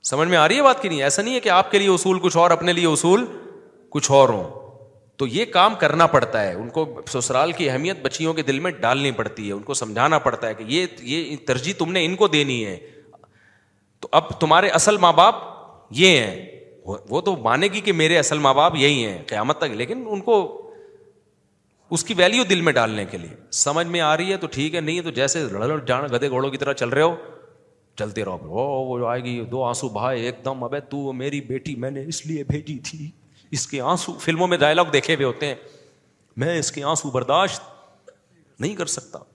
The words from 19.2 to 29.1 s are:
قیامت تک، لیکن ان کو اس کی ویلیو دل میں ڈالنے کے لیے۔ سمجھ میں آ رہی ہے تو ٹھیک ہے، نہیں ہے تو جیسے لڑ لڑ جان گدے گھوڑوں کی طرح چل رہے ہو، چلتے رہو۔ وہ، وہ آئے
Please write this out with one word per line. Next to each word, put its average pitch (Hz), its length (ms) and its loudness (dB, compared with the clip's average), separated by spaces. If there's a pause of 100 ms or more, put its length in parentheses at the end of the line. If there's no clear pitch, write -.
قیامت 117 320 -2
تک، - 60 -2
لیکن 135 440 -6
ان 208 120 -4
کو 202 400 0 (1300)
اس 165 140 -4
کی 226 100 -6
ویلیو 196 300 4
دل 185 160 2
میں 165 120 4
ڈالنے 110 320 2
کے 95 140 -10
لیے۔ 82 180 -14 (140)
سمجھ 156 360 0
میں 170 140 -4
آ 156 160 4
رہی 180 160 -2
ہے 190 40 0
تو 180 100 -6
ٹھیک 151 280 -4
ہے، 170 60 -2
نہیں 160 160 -4
ہے 175 60 -4
تو 165 80 -6
جیسے 135 300 -2 (100)
لڑ 101 160 -4
لڑ 147 180 -4
جان 127 200 0
گدے 127 240 -2
گھوڑوں 135 220 -2
کی 131 60 -8
طرح 139 160 -4
چل 127 160 -4
رہے 131 140 2
ہو، 170 140 2 (800)
چلتے 107 280 -6
رہو۔ 92 180 -6
وہ، 127 580 -4
وہ 120 80 -2
آئے 123 160 -4